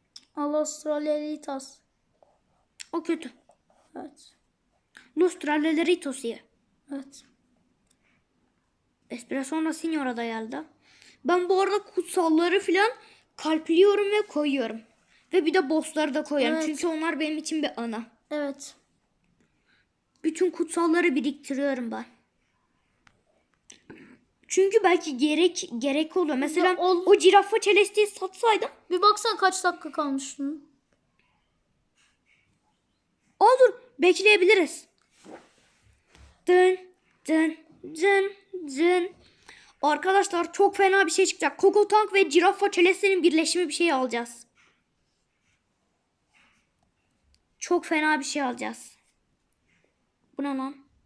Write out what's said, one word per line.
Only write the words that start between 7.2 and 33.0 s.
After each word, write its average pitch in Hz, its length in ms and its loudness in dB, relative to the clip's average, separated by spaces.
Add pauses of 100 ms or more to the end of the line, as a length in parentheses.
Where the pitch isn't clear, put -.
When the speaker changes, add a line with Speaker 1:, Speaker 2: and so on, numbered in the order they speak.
Speaker 2:
Espresso 277 640 -6
Signora 294 440 -6
da 233 80 -6
geldi. 226 380 -10 (600)
Ben 359 240 0
bu 381 120 4
arada 392 180 0
kutsalları 349 800 0
falan 392 320 0 (440)
kalpliyorum 381 760 2
ve 415 100 0
koyuyorum. 269 600 -4 (520)
Ve 349 120 2
bir 330 80 -2
de 311 160 2
bossları 302 440 -2
da 302 100 -2
koyuyorum. 294 340 0
Speaker 1:
Evet. 320 80 -2
Speaker 2:
Çünkü 311 220 -4
onlar 320 320 -4
benim 311 180 -4
için 311 260 -6
bir 277 140 -2
ana. 233 260 -8 (280)
Speaker 1:
Evet. 285 440 -10 (1500)
Speaker 2:
Bütün 320 280 -2
kutsalları 339 640 0
biriktiriyorum 269 760 -4
ben. 226 140 -10 (2500)
Çünkü 392 360 2
belki 339 340 0
gerek, 302 600 0
gerek 285 400 -2
oluyor. 302 200 -2
Mesela 320 320 0
Speaker 1:
Ya 359 80 0
ol- 359 280 0
Speaker 2:
o 403 100 8
Giraffo 392 440 4
Celeste'yi 403 480 2
satsaydım. 403 640 -2 (200)
Speaker 1:
Bir 349 120 -2
baksana 415 360 2
kaç 370 260 0
dakika 349 280 -4
kalmış 269 440 -6
şunun. 285 340 -12 (2750)